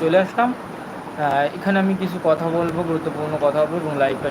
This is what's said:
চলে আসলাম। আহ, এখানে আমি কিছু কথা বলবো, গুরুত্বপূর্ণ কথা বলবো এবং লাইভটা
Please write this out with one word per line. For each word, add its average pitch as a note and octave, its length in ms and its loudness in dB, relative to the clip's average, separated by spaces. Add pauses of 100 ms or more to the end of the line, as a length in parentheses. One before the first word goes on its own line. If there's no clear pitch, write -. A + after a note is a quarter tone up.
চলে E3 160 4
আসলাম। A#3 360 2
আহ, - 920 -4
এখানে F#3+ 340 0
আমি F#3+ 200 2
কিছু F3+ 240 -4
কথা E3 240 2
বলবো, E3+ 360 0
গুরুত্বপূর্ণ D3+ 580 -4
কথা D3 240 2
বলবো D#3+ 220 -2
এবং D3 100 -2
লাইভটা C3+ 340 0